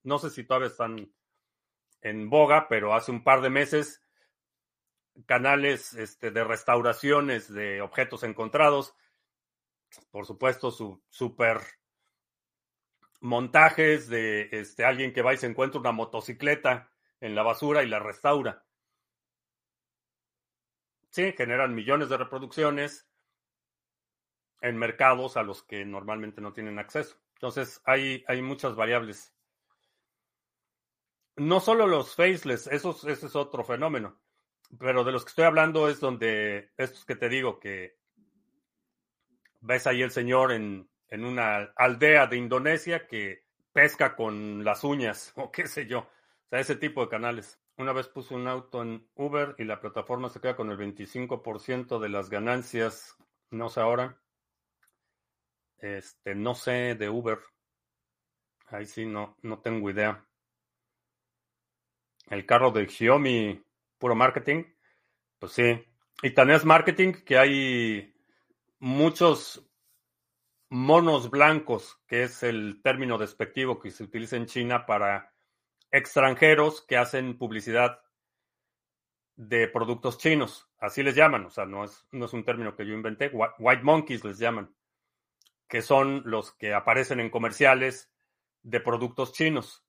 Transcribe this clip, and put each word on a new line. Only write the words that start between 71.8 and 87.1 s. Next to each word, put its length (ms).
que 160
es 200
el 400
término 340
despectivo 600
que 100
se 140
utiliza 340
en 80
China 400
para 480
extranjeros 920
que 160
hacen 400
publicidad 640
de 320
productos 500
chinos. 600
Así 260
les 120
llaman, 300
o 40
sea, 160
no 200
es, 260
no 140
es 80
un 100
término 320
que 100
yo 80
inventé. 360
Whi-, 300
white 240
monkeys 400
les 140
llaman, 380
que 140
son 440
los 280
que 200
aparecen 460